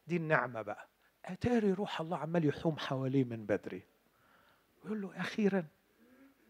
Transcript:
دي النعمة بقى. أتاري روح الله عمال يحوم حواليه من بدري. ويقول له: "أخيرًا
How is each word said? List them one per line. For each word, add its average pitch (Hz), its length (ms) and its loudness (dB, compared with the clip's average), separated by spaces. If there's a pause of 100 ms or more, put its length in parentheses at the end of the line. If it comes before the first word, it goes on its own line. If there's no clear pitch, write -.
دي 170 100 0
النعمة 127 440 0
بقى. 104 260 -8 (380)
أتاري 208 480 2
روح 190 280 -4
الله 165 160 -4
عمال 160 280 2
يحوم 147 320 0
حواليه 131 460 2
من 113 220 -6
بدري. 95 380 -2 (1000)
ويقول 208 180 -4
له: 185 180 -8
"أخيرًا 190 460 2 (840)